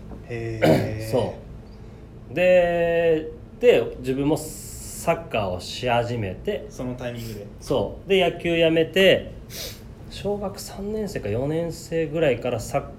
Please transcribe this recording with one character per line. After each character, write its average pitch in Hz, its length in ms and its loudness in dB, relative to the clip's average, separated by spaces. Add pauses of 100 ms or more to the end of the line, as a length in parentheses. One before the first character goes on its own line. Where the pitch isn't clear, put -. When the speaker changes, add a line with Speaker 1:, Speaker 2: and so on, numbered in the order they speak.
(280)
Speaker 1:
へ 113 720 0
ー。 110 80 -8
Speaker 2:
そ 113 240 0 (960)
う。 - 40 -12
で、 170 920 4 (320)
で、 196 220 8 (160)
自 127 160 -2
分 139 140 0
も 156 80 4
サ - 760 -6
ッ - 160 -4
カ 104 200 0
ー - 0 -
を 90 120 -4
し - 280 -6
始 120 280 2
め 95 180 -4
て。 - 360 -6
Speaker 1:
そ 131 140 -10
の 127 100 -6
タ 123 160 -8
イ - 20 -8
ミ 117 100 -10
ン 113 60 -10
グ 110 60 -10
で。 104 120 -12 (140)
Speaker 2:
そ 107 460 0
う。 - 20 -8
で、 175 220 4
野 - 80 -6
球 170 180 0
や 165 140 6
め 165 160 4
て、 170 460 4 (800)
小 202 280 -4
学 202 200 -6
三 202 340 -8
年 214 160 -4
生 135 120 -6
か 104 80 -6
四 123 200 -2
年 165 240 -2
生 165 340 -2
ぐ 151 140 -4
ら 151 100 4
い 120 100 0
か 123 100 -4
ら 120 100 -2
サ - 180 -4
ッ - 60 -2 (140)